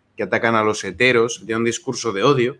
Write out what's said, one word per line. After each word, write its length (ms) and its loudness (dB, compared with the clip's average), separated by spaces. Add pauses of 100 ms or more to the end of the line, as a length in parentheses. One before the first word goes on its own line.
(180)
que 60 -4
atacan 320 0
a 80 2
los 200 0
heteros, 560 2
tienen 200 -6
un 40 -2
discurso 480 -4
de 100 -4
odio. 380 2